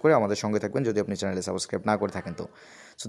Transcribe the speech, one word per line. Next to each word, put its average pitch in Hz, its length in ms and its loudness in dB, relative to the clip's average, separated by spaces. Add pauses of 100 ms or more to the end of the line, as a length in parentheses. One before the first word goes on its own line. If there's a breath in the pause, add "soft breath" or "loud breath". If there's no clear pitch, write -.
করে 156 100 8
আমাদের 107 220 4
সঙ্গে 107 240 0
থাকবেন 107 240 -2
যদি 107 160 2
আপনি 101 160 -2
চ্যানেলে 92 260 -2
সাবস্ক্রাইব 92 440 -4
না 107 120 4
করে 98 140 0
থাকেন 90 220 -8
তো। - 120 -8 (540 loud breath)
So - 100 -10